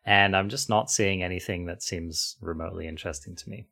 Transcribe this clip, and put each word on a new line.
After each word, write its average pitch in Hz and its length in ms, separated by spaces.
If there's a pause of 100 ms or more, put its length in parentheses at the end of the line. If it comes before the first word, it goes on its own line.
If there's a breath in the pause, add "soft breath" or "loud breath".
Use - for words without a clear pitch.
And 98 320
I'm 98 120
just 127 200
not 110 220
seeing 98 320
anything 90 420
that 85 160
seems 82 580
remotely 82 480
interesting 80 500
to - 120
me. 107 220